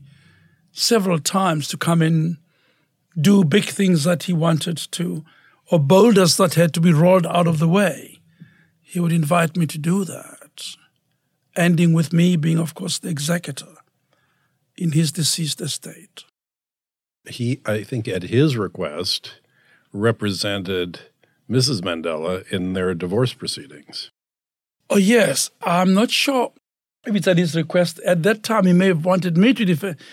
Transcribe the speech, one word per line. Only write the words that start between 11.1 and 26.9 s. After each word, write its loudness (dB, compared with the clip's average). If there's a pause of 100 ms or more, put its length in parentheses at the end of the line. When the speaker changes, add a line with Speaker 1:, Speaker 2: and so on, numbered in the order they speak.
Speaker 1:
ending 2
with 0
me 4
being, 0
of -4
course, -8
the -8
executor -6 (1040)
in -4
his 0
deceased -4
estate. -12 (1040)
Speaker 2:
He, -6
I -4
think -8
at -6
his 2
request, -8 (520)
represented -4 (480)
Missus 0
Mandela -6
in -6
their -2
divorce -2
proceedings. -14 (800)
Speaker 1:
Oh, 0
yes. 2 (120)
I'm 2
not 2
sure -2 (520)